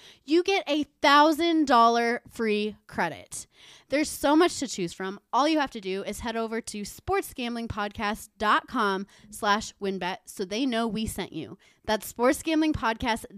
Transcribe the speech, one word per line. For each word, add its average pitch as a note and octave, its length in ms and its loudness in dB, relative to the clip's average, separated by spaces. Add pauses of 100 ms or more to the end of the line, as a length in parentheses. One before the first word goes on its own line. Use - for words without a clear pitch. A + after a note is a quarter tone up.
(260)
you E4 160 4
get F#4+ 260 2
a D4 180 0 (180)
thousand D4+ 640 6
dollar A#3 640 4
free G#3+ 460 -2 (100)
credit. D#3 580 -6 (440)
There's D4 200 0
so D4 260 0
much E4+ 240 4
to C4+ 80 -6
choose F3 240 -6
from. F#3+ 280 -10 (120)
All C4 160 2
you D#4 120 2
have C#4 120 -2
to A3+ 100 -12
do F#3+ 220 -6
is G#3 180 -10
head A3+ 140 -6
over A3+ 260 -4
to G#3 220 -10 (640)
sportsgamblingpodcast G#3+ 920 -6
dot A#3+ 300 2
com G3 380 -2 (240)
slash G#3 520 -2
wynnbet F#3+ 440 -4
so - 200 -10
they G#3+ 200 -4
know A#3 220 -2
we A3 180 -4
sent F#3+ 280 -8
you. D3+ 240 -12 (280)
That's G#3+ 260 -2
sportsgamblingpodcast B3+ 1120 0 (120)